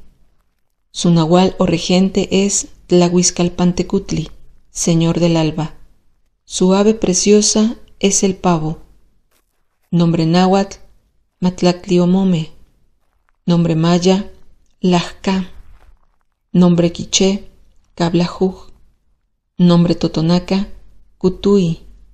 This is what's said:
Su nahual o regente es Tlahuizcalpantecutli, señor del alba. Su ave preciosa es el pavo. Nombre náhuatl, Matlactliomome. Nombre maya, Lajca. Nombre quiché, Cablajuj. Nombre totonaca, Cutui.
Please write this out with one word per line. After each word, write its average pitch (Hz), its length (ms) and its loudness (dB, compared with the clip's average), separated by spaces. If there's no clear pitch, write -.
Su - 200 0
nahual 170 460 2
o 185 80 0
regente 185 800 0
es - 240 -4
Tlahuizcalpantecutli, 175 1400 0
señor 165 480 0
del 170 160 0
alba. 156 400 -4
Su 185 280 0
ave 208 200 2
preciosa 208 800 2
es 196 240 0
el 190 140 -2
pavo. 160 400 -2
Nombre 170 340 2
náhuatl, 185 520 0
Matlactliomome. 180 1120 0
Nombre 170 300 0
maya, 175 560 0
Lajca. 185 720 -2
Nombre 175 400 2
quiché, - 560 -2
Cablajuj. 175 760 -4
Nombre 175 380 4
totonaca, 175 760 -2
Cutui. 185 640 0